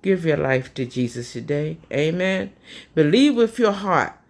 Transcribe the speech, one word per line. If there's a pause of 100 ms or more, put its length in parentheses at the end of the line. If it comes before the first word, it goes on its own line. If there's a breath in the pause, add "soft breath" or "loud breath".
Give
your
life
to
Jesus
today. (160)
Amen. (420 loud breath)
Believe
with
your
heart (160)